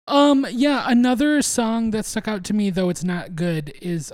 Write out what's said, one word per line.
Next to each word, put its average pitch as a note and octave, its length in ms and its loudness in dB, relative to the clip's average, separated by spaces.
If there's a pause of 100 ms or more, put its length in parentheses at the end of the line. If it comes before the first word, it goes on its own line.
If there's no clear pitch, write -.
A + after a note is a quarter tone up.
Um, C#4+ 420 4
yeah, B3+ 380 0
another B3+ 560 2
song A3+ 480 0
that G#3+ 140 -4
stuck - 220 -6
out G#3 180 -4
to - 100 -2
me, G#3 160 2
though F3+ 180 0
it's F3 140 -4
not F3+ 320 -4
good, D#3+ 440 -4
is, E3+ 340 -6